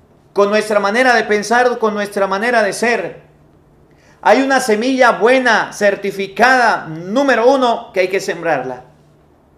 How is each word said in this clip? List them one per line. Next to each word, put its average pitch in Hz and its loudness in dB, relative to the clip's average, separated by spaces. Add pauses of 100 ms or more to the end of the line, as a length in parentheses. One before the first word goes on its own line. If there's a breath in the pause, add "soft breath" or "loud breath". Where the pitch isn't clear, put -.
(340)
con 202 2
nuestra 214 0
manera 233 2
de 220 0
pensar, 220 0
con 214 -2
nuestra 202 -4
manera 220 0
de 202 0
ser. 202 -4 (1000 soft breath)
Hay 240 4
una 269 0
semilla 247 2
buena, 220 2
certificada, 202 0
número 220 0
uno, 247 0
que 185 -2
hay 185 0
que 190 -2
sembrarla. 156 -6 (760)